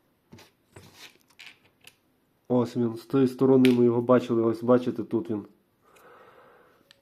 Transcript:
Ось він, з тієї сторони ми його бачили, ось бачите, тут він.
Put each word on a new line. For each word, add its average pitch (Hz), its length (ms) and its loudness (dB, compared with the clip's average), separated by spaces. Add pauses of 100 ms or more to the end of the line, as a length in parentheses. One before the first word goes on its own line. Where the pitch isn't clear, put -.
(2500)
Ось 123 280 -2
він, 113 200 -4
з - 100 -20
тієї 135 220 2
сторони 127 440 4
ми 120 120 2
його 120 180 0
бачили, 120 400 2
ось 113 200 -2
бачите, 123 420 0
тут 110 260 -6
він. 104 160 -8 (1600)